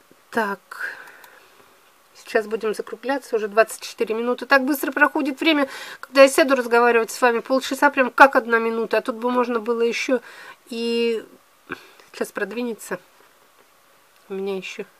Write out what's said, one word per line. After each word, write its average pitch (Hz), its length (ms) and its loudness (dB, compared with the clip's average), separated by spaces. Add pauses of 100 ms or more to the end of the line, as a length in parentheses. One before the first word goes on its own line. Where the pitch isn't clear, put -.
(300)
Так. - 680 -6 (1300)
Сейчас 220 160 -2
будем 214 280 -4
закругляться, 247 600 -8
уже 214 140 -2
двадцать 214 320 0
четыре - 340 -6
минуты. 240 320 -4
Так 269 180 4
быстро 277 280 -2
проходит 294 480 0
время, 294 280 2 (300)
когда 269 240 4
я 277 60 10
сяду 269 260 2
разговаривать 233 560 2
с - 100 -8
вами, 233 200 2
полчаса 262 500 0
прям 269 220 0
как 269 240 6
одна 233 240 2
минута. 226 380 -2
А - 20 2
тут 233 160 -8
бы 240 160 -2
можно 247 260 0
было 226 240 -2
ещё 233 380 0 (480)
и 233 560 -2 (880)
сейчас - 180 -8
продвинется. 214 680 -8 (1300)
У 196 60 -10
меня 196 220 -6
ещё, 190 280 -10 (160)